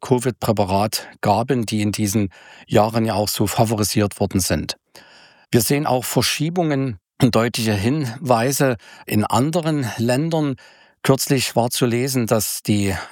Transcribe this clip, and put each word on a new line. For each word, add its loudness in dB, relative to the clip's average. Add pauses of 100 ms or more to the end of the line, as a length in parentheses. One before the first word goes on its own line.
covid-Präparatgaben, 0
die -2
in 0
diesen 0 (400)
Jahren 2
ja 0
auch 0
so 0
favorisiert 0
worden 0
sind. -4 (760)
Wir 4
sehen 0
auch 0
Verschiebungen -2 (240)
und 4
deutliche 0
Hinweise 0 (300)
in 0
anderen 0
Ländern. 0 (500)
Kürzlich 2
war 2
zu 0
lesen, 0
dass -2
die 0 (160)